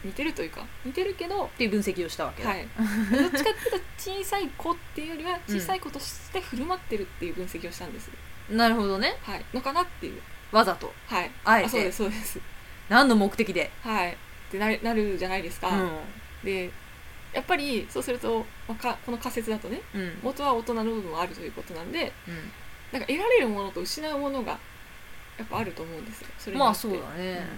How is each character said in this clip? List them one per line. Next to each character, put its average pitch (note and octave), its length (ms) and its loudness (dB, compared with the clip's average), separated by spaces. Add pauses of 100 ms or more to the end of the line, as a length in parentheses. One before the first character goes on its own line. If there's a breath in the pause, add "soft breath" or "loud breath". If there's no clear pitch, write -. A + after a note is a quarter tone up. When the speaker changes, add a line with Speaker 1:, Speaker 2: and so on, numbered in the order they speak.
Speaker 1:
似 G3 100 -6
て C4+ 100 -2
る D#4 100 0
と - 80 -4
い E3 60 -2
う - 20 -8
か、 - 160 -10 (200)
似 B3+ 80 -6
て F#4 100 0
る G4 120 0
け E4+ 120 -4
ど、 G4 180 0
Speaker 2:
っ - 40 -6
て - 160 0
い - 20 4
う - 40 4
分 G#3 100 4
析 F3+ 240 0
を D#3+ 40 -6
し - 60 -8
た D#3+ 100 -2
わ B2 100 -4
け - 80 -8
だ。 A#3 60 2
Speaker 1:
は G3 60 2
い。 E3 100 -6
ど A3 640 4
っ F4+ 40 2
ち C#4+ 120 2
か A4 80 6
っ - 20 2
て A4 220 0
い F#4 40 2
う - 0 -
と - 0 - (180)
小 F#4+ 260 -4
さ G4+ 160 0
い F4 100 0
子 - 220 -2
っ F4 40 2 (200)
て D4+ 60 -4
い D#4 40 -6
う - 40 -6
よ E4 80 -6
り D#4 80 -6
は、 F4 220 0
Speaker 2:
う G#3+ 40 -2
ん。 G#3 40 2
Speaker 1:
小 G3 40 2
さ F#4+ 160 0
い F#4 40 -2
子 D#4 100 -6
と C#4 100 -6
し - 320 -8
て F#4+ 100 0
振 A#3+ 160 -6
る C4 80 -2
舞 F4+ 120 0
っ - 40 -8
て - 160 -2
る G#3 60 0
っ - 20 -4
て - 200 -6
い E3+ 60 -2
う - 20 -2
分 F3+ 120 -2
析 F3 220 -6
を E3+ 40 -6
し - 60 -10
た F3+ 80 -8
ん E3 80 -8
で - 60 -8
す。 - 100 -10 (400)
Speaker 2:
な A3+ 200 6
る A3+ 60 6
ほ G#3+ 120 2
ど G3 100 2
ね。 D4 260 0
Speaker 1:
は G#3 120 -8
い。 A3+ 180 -8
の B3+ 80 0
か C#4 120 -2
な E4+ 80 4
っ F4+ 40 4
て - 220 -8
い G#3 100 -8
う。 - 40 -12 (300)
Speaker 2:
わ A3 120 8
ざ F#3+ 120 4
と。 - 180 -8 (140)
Speaker 1:
は F#3+ 140 2
い。 E3 100 -4 (120)
Speaker 2:
あ A3 160 10
え - 40 6
て。 G#3+ 40 2
Speaker 1:
あ、 - 20 2
そ A#3+ 100 2
う - 20 4
で F3+ 100 2
す、 - 60 -4
そ G#3+ 80 2
う G3 40 2
で G#3+ 60 -2
す。 G#3+ 240 -4 (480)
Speaker 2:
何 B3 200 10
の A#3 80 10
目 G3+ 200 6
的 G3 180 2
で？ E3 160 2 (120)
Speaker 1:
は G#3+ 260 2
い。 F3 60 -2
っ - 20 -8 (360)
て F#3+ 60 -4
な G#3+ 120 4
る、 G#3+ 120 2
な A#3 120 2
る G#3 240 4
じ F#3 80 0
ゃ F#3 40 -2
な F#3+ 80 2
い F#3+ 60 0
で - 80 -4
す - 80 -8
か。 F#3 100 2
Speaker 2:
う F#3+ 160 4
ん。 D#3+ 140 -2 (440)
Speaker 1:
で、 F#3 280 -2 (640)
や C4+ 80 0
っ - 20 -8
ぱ F4+ 140 4
り C#4+ 320 0
そ - 100 -2
う - 40 -2
す - 80 -4
る B3 60 0
と、 A3 280 0 (220)
ま A3+ 120 -4
あ、 - 20 -8
か-、 A#3 240 0
こ B3 60 -4
の A#3+ 60 -2
仮 A#3+ 180 -4
説 A3 160 -2
だ G#3+ 80 0
と E3 80 -8
ね、 C4+ 140 -4 (120)
Speaker 2:
う G3+ 60 -2
ん。 F3+ 240 -4
Speaker 1:
元 C4+ 200 -2
は C#4 100 6
大 A#3 100 2
人 A#3 120 0
の A3 100 2
部 A3+ 160 0
分 F3 100 -6
は D#3+ 100 0
あ F#3 60 2
る - 80 -6
と E3+ 60 -10
い D#3+ 80 -6
う - 20 -10
こ - 100 -8
と - 120 -10
な E3 100 -8
ん - 80 -8
で、 D#4+ 220 -2 (140)
Speaker 2:
う F3 40 -8
ん。 E3+ 40 -6 (560)
Speaker 1:
な A#3+ 60 -4
ん A#3+ 40 -2
か - 60 -4
得 D4 120 2
ら G#4 80 2
れ A#4+ 140 10
る B3 80 4
も G3+ 140 0
の F#3+ 60 -2
と E3+ 120 -4
失 D4+ 300 -2
う D4 60 0
も C#4+ 140 0
の C4 120 -2
が E3+ 140 -2 (800)
や A3+ 60 -8
っ A3 40 -8
ぱ - 120 -4
あ A3+ 40 0
る F#3 100 -4
と D#3+ 100 -8
思 E3 120 -8
う D#3 40 -8
ん A3 60 -10
で A3 80 -8
す - 80 -12
よ。 - 60 -10 (120)
そ - 100 -8
れ F#3+ 60 -4
に C4+ 40 0
よ C4+ 60 8
っ - 20 10
て。 - 20 10
Speaker 2:
ま - 20 6
あ、 G3+ 40 4
そ A3+ 140 -2
う G3 40 2
だ E3+ 280 -4
ね。 F3+ 260 -4 (100)